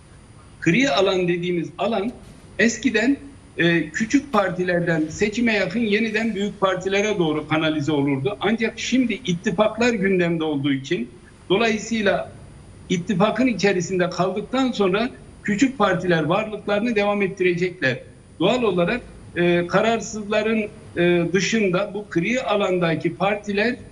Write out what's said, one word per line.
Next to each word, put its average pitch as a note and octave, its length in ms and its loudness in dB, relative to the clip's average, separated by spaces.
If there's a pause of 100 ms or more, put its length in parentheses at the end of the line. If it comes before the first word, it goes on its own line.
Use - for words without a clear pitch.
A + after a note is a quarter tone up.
(600)
Gri A#3+ 280 2
alan F#3+ 380 2
dediğimiz E3+ 500 -2
alan G#3 340 -2 (480)
eskiden, A#3 580 2 (400)
e, E3 320 2
küçük - 440 -2
partilerden F3 760 0
seçime A3 440 0
yakın F#3+ 260 0
yeniden A3 560 0
büyük G3+ 240 -4
partilere F#3+ 580 0
doğru D3+ 300 0
kanalize D#3 440 0
olurdu. C#3+ 480 0
Ancak A3 400 0
şimdi A#3+ 340 0
ittifaklar G#3+ 800 0
gündemde F3+ 500 0
olduğu C#3+ 300 0
için C3+ 360 -4 (400)
dolayısıyla A3 840 0 (580)
ittifakın G#3 580 2
içerisinde F3+ 600 0
kaldıktan G3+ 600 -2
sonra G#3 380 0 (340)
küçük A3+ 340 0
partiler F3+ 460 2
varlıklarını G#3 720 -2
devam G3+ 260 2
ettirecekler. F3+ 800 0 (400)
Doğal A#3 240 2
olarak, G3 380 0 (340)
e, F3 320 2
kararsızların, G#3+ 1000 0 (320)
e, F3 260 4 (100)
dışında G3 600 0
bu G#3 180 -8
gri G#3+ 300 0
alandaki F3+ 760 0
partiler G#3 600 -2 (160)